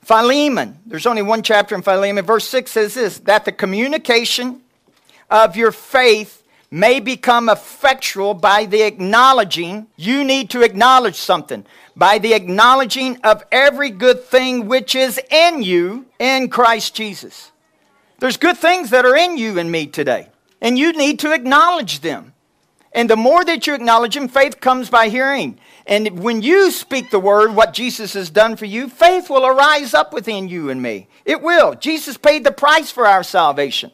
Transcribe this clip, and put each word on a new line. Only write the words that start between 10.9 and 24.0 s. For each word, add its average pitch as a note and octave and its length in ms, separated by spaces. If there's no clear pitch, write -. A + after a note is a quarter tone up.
something, D3 500
"by F#3+ 240
the A3 160
acknowledging A#3+ 880
of G#3+ 280
every C#4 380
good B3 340
thing B3+ 440
which B3+ 260
is C4 260
in D#4+ 320
you F#3 420
in C4 300
Christ A3+ 440
Jesus." - 560
There's B3+ 180
good E4+ 220
things E4+ 320
that B3+ 140
are B3+ 100
in E4+ 240
you A3 180
and E3+ 140
me D#3+ 160
today, C3 420
and A#3+ 160
you D#4+ 160
need D4 260
to D4+ 120
acknowledge C#4+ 680
them. C#3 320
And A#3 140
the A3+ 60
more C4 280
that E4 220
you D4+ 80
acknowledge A#3 400